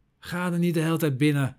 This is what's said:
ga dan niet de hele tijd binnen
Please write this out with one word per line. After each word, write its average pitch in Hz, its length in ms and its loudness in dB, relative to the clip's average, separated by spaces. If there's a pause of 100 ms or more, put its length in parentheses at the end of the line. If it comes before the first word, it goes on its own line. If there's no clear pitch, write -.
(180)
ga 180 320 -6
dan 175 100 0
niet 175 140 2
de 165 60 0
hele 160 180 0
tijd 147 180 0
binnen 143 420 0